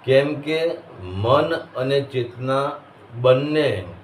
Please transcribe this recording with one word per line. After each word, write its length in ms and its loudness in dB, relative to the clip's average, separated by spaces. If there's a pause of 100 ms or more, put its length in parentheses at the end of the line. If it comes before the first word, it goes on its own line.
કેમ 240 4 (120)
કે 200 -4 (560)
મન 320 2 (280)
અને 320 0
ચેતના 580 -4 (520)
બંને 520 4 (340)